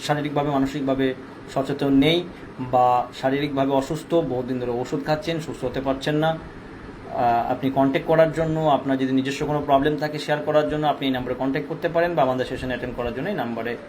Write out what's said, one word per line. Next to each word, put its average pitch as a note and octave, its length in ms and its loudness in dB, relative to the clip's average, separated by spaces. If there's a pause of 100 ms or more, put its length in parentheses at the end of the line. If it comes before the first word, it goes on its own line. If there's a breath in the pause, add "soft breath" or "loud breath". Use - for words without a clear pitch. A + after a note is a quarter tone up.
শারীরিকভাবে, D3 500 0
মানসিকভাবে C3+ 640 0 (400)
সচেতন C#3 380 0
নেই D#3+ 320 6 (360 loud breath)
বা B2 460 4 (140)
শারীরিকভাবে C3+ 520 0
অসুস্থ, D3 420 0
বহুদিন B2+ 460 0
ধরে B2 100 -4
ওষুধ B2+ 360 -2
খাচ্ছেন, D#3 340 -2
সুস্থ C3 240 -8
হতে B2+ 160 -2
পারছেন C3+ 340 -2
না। D#3 140 2
আহ, - 1200 -2
আপনি C3+ 180 0
কন্ট্যাক্ট C3+ 380 2
করার D#3+ 240 6
জন্য, D#3+ 280 0
আপনার C3+ 380 2
যদি C3 140 0
নিজস্ব C3+ 340 0
কোনো D3 200 0
প্রবলেম C#3+ 300 4
থাকে D3+ 220 -4
শেয়ার D3 240 -2
করার D3+ 280 2
জন্য, D3+ 160 0
আপনি C#3 200 0
এই C3 60 2
নাম্বারে B2+ 220 -2
কন্ট্যাক্ট C3+ 340 -2
করতে D#3+ 200 -4
পারেন E3+ 260 2
বা D#3 80 4
আমাদের B2+ 240 2
সেশন C3 220 -6
অ্যাটেন্ড B2 280 -4
করার A#2+ 180 -4
জন্য C3+ 140 -4
এই G#3 60 -2
নাম্বারে A#2 420 -4 (120)